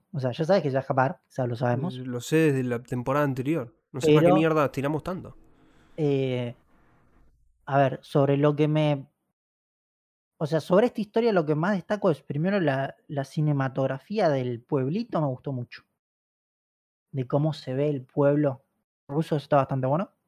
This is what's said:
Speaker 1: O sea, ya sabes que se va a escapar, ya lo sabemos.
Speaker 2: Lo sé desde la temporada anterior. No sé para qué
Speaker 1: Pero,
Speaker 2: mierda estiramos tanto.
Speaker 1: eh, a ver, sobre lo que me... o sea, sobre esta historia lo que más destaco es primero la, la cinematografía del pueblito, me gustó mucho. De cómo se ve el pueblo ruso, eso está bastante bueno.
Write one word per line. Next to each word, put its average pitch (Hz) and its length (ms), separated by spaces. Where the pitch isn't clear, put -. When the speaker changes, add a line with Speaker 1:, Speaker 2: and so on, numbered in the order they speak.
Speaker 1:
O 156 80
sea, 127 120
ya 165 140
sabes 180 180
que 147 60
se 131 60
va 135 40
a - 20
escapar, 131 480
ya 131 180
lo 120 80
sabemos. 127 500
Speaker 2:
Lo 123 160
sé 151 160
desde 143 260
la 120 180
temporada 131 440
anterior. 135 500
No 139 100
sé 156 100
para 151 120
qué 175 80
Speaker 1:
Pero, - 20
Speaker 2:
mierda 156 320
estiramos 139 380
tanto. 170 340
Speaker 1:
eh, 131 580
a 139 140
ver, 139 240
sobre 139 340
lo 147 180
que 151 120
me... 151 400
o 160 80
sea, 151 140
sobre 196 280
esta 233 120
historia 226 320
lo 175 140
que 147 100
más 170 180
destaco 202 380
es 143 100
primero 180 380
la, 139 380
la 139 160
cinematografía 139 1040
del 123 340
pueblito, 160 600
me 151 60
gustó 135 260
mucho. 123 300
De 135 120
cómo 143 280
se - 200
ve 143 160
el 135 140
pueblo 143 640
ruso, 156 300
eso 139 60
está - 120
bastante 131 320
bueno. 160 240